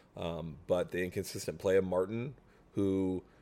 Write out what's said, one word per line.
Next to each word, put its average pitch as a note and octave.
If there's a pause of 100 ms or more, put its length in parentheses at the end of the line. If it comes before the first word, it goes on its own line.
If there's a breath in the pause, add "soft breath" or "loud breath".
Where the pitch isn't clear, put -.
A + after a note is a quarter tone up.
(160 soft breath)
um, E2 (100)
but F2
the F2
inconsistent F2+
play F#2+
of F#2+
Martin, G2+ (400 soft breath)
who F#2+ (180 soft breath)